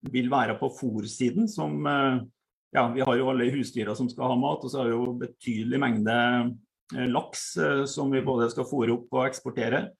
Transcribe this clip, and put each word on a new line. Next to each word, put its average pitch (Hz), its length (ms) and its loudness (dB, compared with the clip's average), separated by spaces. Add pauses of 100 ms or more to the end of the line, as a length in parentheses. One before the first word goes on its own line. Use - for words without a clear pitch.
(120)
vil 123 180 0
være 117 300 2
på 135 120 0
fôrsiden, 123 760 0
som, 151 360 -4
eh, 135 360 2 (520)
ja, 127 200 4
vi 131 80 0
har 131 160 4
jo 131 120 2
alle 127 220 2
husdyra 113 460 -2
som 127 120 0
skal 127 200 -2
ha 127 60 2
mat, 143 280 0
og 131 80 -6
så 139 80 -4
har 127 60 0
vi 117 100 2
jo 123 240 0
betydelig 120 600 -2
mengde, 120 760 2 (400)
eh, 127 120 -2
laks, - 500 -4
eh, 143 280 2
som 139 260 -4
vi 131 100 2
både 123 280 2
skal 131 140 -4
fôre 120 300 0
opp 120 180 -4
og 127 160 2
eksportere. 123 600 -2 (100)